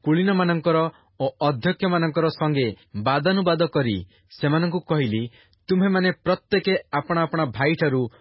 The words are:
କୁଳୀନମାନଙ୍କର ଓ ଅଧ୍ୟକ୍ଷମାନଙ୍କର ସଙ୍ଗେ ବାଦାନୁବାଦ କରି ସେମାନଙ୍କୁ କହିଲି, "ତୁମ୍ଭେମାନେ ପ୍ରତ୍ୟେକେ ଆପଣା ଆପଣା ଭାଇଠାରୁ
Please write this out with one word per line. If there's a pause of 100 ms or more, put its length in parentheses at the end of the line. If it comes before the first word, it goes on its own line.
କୁଳୀନମାନଙ୍କର (300)
ଓ (140)
ଅଧ୍ୟକ୍ଷମାନଙ୍କର
ସଙ୍ଗେ (200)
ବାଦାନୁବାଦ
କରି (240)
ସେମାନଙ୍କୁ
କହିଲି, (380)
"ତୁମ୍ଭେମାନେ
ପ୍ରତ୍ୟେକେ (180)
ଆପଣା
ଆପଣା
ଭାଇଠାରୁ (120)